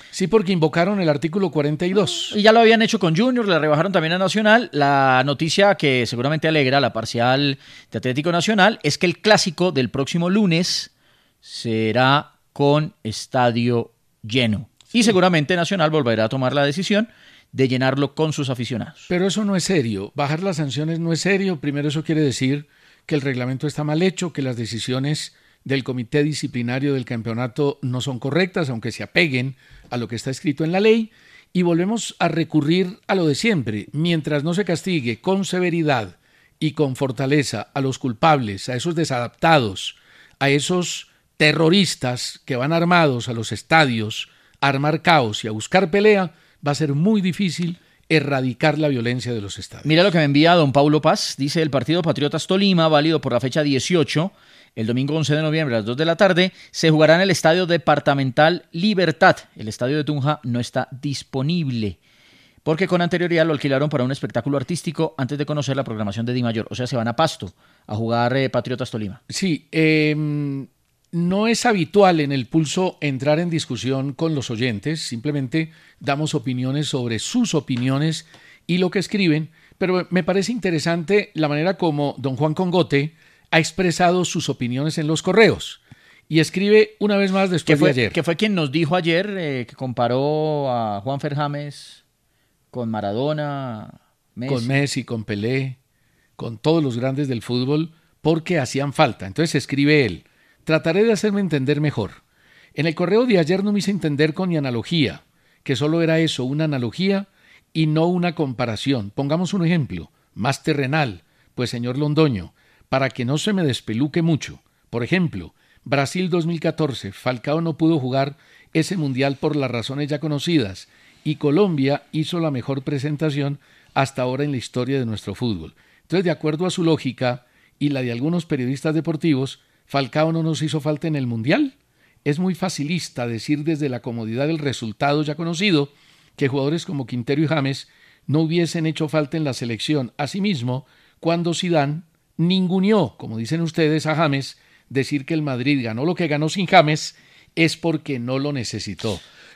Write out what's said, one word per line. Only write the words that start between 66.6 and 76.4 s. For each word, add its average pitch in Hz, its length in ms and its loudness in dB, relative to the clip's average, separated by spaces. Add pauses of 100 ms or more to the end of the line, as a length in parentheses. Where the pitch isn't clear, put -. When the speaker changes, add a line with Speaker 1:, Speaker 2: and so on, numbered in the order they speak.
Speaker 2:
O - 60 -10
sea, 123 120 -4
se 131 80 -6
van 113 120 -2
a 120 80 -4
Pasto 151 380 -2 (340)
a 107 80 -8
jugar, 117 420 0
eh, 131 120 0
Patriotas 123 420 -4
Tolima. 107 380 -8
Speaker 1:
Sí, - 420 -4
em, 151 960 0 (440)
no 180 360 0
es 233 180 0
habitual 185 540 4
en 139 140 0
El 131 140 -2
Pulso 165 520 0
entrar 143 400 0
en 175 100 -2
discusión 135 640 -4
con 165 220 -2
los 131 140 -4
oyentes, 123 520 -4
simplemente 147 720 -4 (300)
damos 147 340 -2
opiniones 131 540 -2